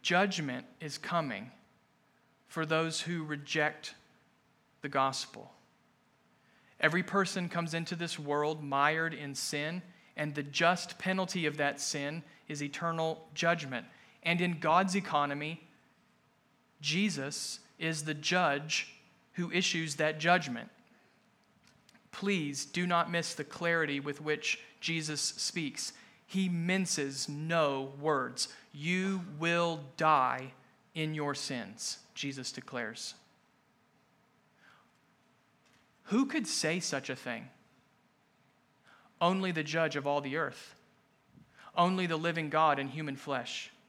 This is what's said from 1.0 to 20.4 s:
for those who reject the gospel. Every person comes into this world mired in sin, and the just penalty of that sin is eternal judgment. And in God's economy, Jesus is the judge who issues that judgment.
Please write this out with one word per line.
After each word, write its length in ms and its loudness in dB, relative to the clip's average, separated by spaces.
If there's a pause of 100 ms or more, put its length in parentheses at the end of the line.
for 180 -4
those 360 2
who 220 -4
reject 680 -2 (880)
the 80 -6
gospel. 640 0 (1300)
Every 240 4
person 440 0
comes 280 -2
into 200 -2
this 220 -4
world 460 0
mired 500 2
in 220 -8
sin, 480 -4 (340)
and 160 -2
the 80 -2
just 560 2
penalty 480 0
of 120 0
that 220 0
sin 440 -4 (240)
is 160 -4
eternal 720 -2
judgment. 500 0 (380)
And 180 2
in 180 2
God's 360 4
economy, 680 0 (1200)
Jesus 800 -2 (180)
is 260 -2
the 120 -2
judge 720 2 (460)
who 180 -4
issues 460 0
that 220 0
judgment. 520 2 (1400)